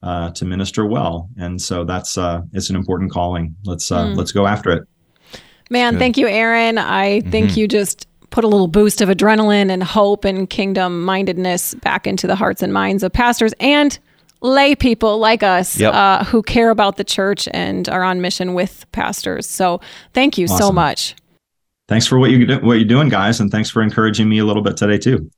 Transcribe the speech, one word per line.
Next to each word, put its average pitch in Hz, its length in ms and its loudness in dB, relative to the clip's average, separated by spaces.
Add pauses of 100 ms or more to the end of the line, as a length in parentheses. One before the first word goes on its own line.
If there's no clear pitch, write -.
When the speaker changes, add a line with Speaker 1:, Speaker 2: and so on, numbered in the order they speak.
Speaker 1:
uh, 87 280 -4
to 85 140 -8
minister 95 400 -4
well, 90 440 -4 (100)
and 90 240 -8
so 90 220 -6
that's, 90 340 -6
uh, 87 240 -4 (100)
it's 95 180 -6
an 95 60 -2
important 92 360 -4
calling. 87 420 -4 (100)
Let's, 92 280 -8
uh, 87 140 -2
Speaker 2:
Mm. 101 100 -4
Speaker 1:
let's 95 160 -4
go 101 160 2
after 101 240 -2
it. 82 100 -2 (880)
Speaker 2:
Man, 240 240 0
Speaker 3:
Good. - 60 0
Speaker 2:
thank 254 180 0
you, 269 80 2
Aaron. 226 500 0
I 196 440 0
think 214 300 0
Speaker 3:
Mm-hmm. 185 100 0
Speaker 2:
you 214 80 0
just 202 380 -2 (240)
put 226 140 0
a 220 40 4
little 202 200 4
boost 208 340 4
of 196 80 2
adrenaline 208 600 4
and 185 120 -2
hope 202 420 0
and 190 240 -2
kingdom-mindedness 185 1300 -2
back - 240 -2
into 196 200 -4
the 196 100 0
hearts 190 260 -2
and 190 100 -2
minds 196 300 -2
of 185 100 -4
pastors 233 480 0
and 285 380 2 (420)
lay 277 340 4
people 226 440 2
like 220 240 2
us, 185 360 0
Speaker 3:
Yep. - 160 2
Speaker 2:
uh, 196 300 4
who 220 180 0
care 226 280 2
about 202 260 2
the 202 80 -4
church 196 480 -2
and 180 360 -4
are 185 140 -2
on 185 180 -2
mission 180 340 -4
with 180 380 -4
pastors. - 540 -6
So 180 340 -2 (340)
thank 262 240 2
you 175 100 0
so 196 60 -2
Speaker 1:
Awesome. 202 200 2
Speaker 2:
much. 160 400 -2 (760)
Speaker 1:
Thanks 113 180 2
for 131 120 4
what 127 120 6
you 123 160 6
do, 131 140 2
what 117 140 4
you're 110 140 4
doing, 135 200 4
guys, 107 300 0
and 101 120 0
thanks 107 200 -2
for 113 120 0
encouraging 107 460 2
me 107 100 2
a 107 60 2
little 104 180 0
bit 101 140 -2
today, 104 220 2
too. 101 400 0